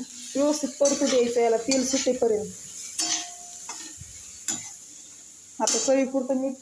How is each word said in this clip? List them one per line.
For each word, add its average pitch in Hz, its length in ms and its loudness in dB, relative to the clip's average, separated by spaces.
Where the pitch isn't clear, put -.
व्यवस्थित 294 320 2
परतू 277 260 4
द्यायचं, 240 340 4
याला 226 160 6
तेल 254 300 2
सुटेपर्यंत. 247 600 2
आता 226 180 2
चवीपुरतं 262 560 2
मीठ 262 280 -2